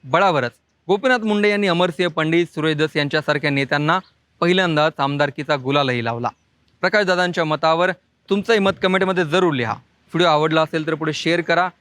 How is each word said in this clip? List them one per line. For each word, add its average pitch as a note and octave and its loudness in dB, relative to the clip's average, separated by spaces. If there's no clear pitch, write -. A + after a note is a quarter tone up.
बळावरच C#3+ 2
गोपीनाथ A#3+ 2
मुंडे G#3 2
यांनी G#3 0
अमरसिंह F3 0
पंडित, E3 0
सुरेश D#3 -2
दस D3+ 0
यांच्यासारख्या D3 0
नेत्यांना D3 0
पहिल्यांदाच E3+ 2
आमदारकीचा C#3+ -2
गुलालही C3 -2
लावला. A#2 -4
प्रकाशदादांच्या F3+ 0
मतावर D#3+ 0
तुमचंही G#3 0
मत G3 2
कमेंटमध्ये F#3 2
जरूर E3+ 2
लिहा. A#2+ -2
व्हिडिओ - -4
आवडला D#3 2
असेल D#3 -4
तर D#3+ -2
पुढे D#3 -4
शेअर E3 -2
करा F3 0